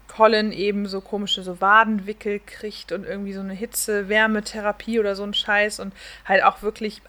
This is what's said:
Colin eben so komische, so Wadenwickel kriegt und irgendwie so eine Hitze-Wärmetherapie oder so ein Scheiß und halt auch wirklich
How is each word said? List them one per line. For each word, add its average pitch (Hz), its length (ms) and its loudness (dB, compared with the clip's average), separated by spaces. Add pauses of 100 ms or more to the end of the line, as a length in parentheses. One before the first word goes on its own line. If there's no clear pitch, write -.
Colin 214 440 4
eben 202 360 0
so 190 120 -6
komische, 202 420 -4
so 180 200 -8
Wadenwickel 208 760 4
kriegt - 520 -12
und 202 140 -6
irgendwie 196 260 -8
so 196 80 -8
eine 190 140 -8
Hitze-Wärmetherapie 214 1500 0
oder 202 140 0
so 196 80 -8
ein 208 100 -8
Scheiß 208 480 0
und 196 140 -10 (320)
halt 190 160 2
auch - 200 4
wirklich 214 460 -6